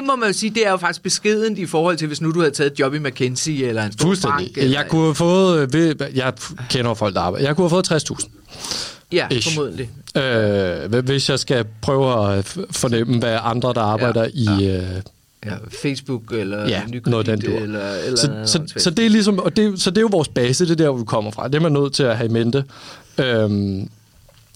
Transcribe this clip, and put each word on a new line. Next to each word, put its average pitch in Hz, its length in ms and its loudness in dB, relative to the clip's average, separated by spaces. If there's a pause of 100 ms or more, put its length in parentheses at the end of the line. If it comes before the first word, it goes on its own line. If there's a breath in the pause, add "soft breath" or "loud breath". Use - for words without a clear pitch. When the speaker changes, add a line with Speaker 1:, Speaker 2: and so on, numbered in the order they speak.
Speaker 1:
må 269 100 0
man 233 140 0
jo 185 40 0
sige, 214 160 -2
det 214 180 2
er 196 40 2
jo 185 60 2
faktisk 170 260 -2
beskedent 214 560 0
i 180 60 -4
forhold 165 320 2
til, 156 100 -4
hvis 147 140 -6
nu 160 100 0
du 165 80 0
havde 156 140 4
taget 143 180 0
et 143 80 -14
job 143 140 2
i 151 60 -2
McKinsey 131 520 -2
eller 123 320 0
en 104 80 -4
stor 117 160 -2
Speaker 2:
Fuldstændig. 185 300 0 (100)
Speaker 1:
bank, - 100 -10
eller 139 220 2
Speaker 2:
Jeg 147 100 -4
kunne 160 140 2
have 156 120 2
fået, 180 460 4
øh, 131 120 0
ved, 160 220 2 (180)
jeg 127 200 0 (360)
kender 120 200 0
jo 113 40 0
folk, 104 220 0
der 92 60 2
arbejder. 92 260 0
Jeg 147 80 2
kunne 190 80 4
have 175 60 4
fået 185 160 2
tres 156 180 0
tusind. - 280 -8 (800 loud breath)
Speaker 1:
Ja, 165 200 0
Speaker 2:
Ish. 151 240 0
Speaker 1:
formodentlig. 123 340 -6 (280)
Speaker 2:
Øh, 101 760 2
hv-, 123 120 4
hvis 135 240 0
jeg 131 100 0
skal 120 260 0 (160)
prøve 127 560 2
at 98 80 -2 (120)
f-, 190 140 -8
fornemme, 120 480 0
hvad 113 240 0
andre, 120 300 0
der 117 80 0
arbejder 110 420 2
Speaker 1:
Ja, 113 100 -2
Speaker 2:
i, 104 320 2
Speaker 1:
ja. 95 120 0
Speaker 2:
øh, 92 240 -6 (440)
Speaker 1:
Ja, 104 60 -8 (300)
Facebook 131 500 -6
eller 104 380 -4
Speaker 2:
Ja, 95 180 -2
Speaker 1:
Nykredit 120 200 -6
Speaker 2:
noget 113 220 2
af 110 80 2
den 107 140 -2
dur. - 80 -2
Speaker 1:
eller, 104 340 -6
eller - 260 -4
Speaker 2:
Så, 247 120 2
Speaker 1:
andet 110 180 -4
Speaker 2:
så, 175 100 0
Speaker 1:
åndssvagt. - 240 -6
Speaker 2:
så 185 60 2
det 226 160 2
er 226 40 4
ligesom, 208 300 4
og 170 160 -2
det, 214 260 2
så - 80 2
det 180 80 0
er 220 40 4
jo 226 100 4
vores 165 160 2
base, 131 380 2
det 160 60 0
er 170 40 4
der, 156 140 4
hvor 131 100 0
vi 113 60 -4
kommer 107 260 -2
fra. - 160 -6
Det 135 80 0
er 151 40 4
man 165 120 4
nødt 143 220 2
til 147 100 2
at 113 140 2
have 117 120 0
i - 20 0
mente. 117 320 2 (540 loud breath)
Øhm, 104 720 0 (680)